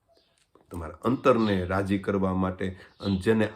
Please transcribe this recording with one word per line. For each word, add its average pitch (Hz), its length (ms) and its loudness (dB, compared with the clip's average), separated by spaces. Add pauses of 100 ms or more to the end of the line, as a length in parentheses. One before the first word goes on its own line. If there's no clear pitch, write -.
(720)
તમારા 80 340 -12
અંતરને 113 600 2
રાજી 95 340 0
કરવા 95 360 -2
માટે 92 440 -4 (220)
અને 98 160 0
જેને 107 400 2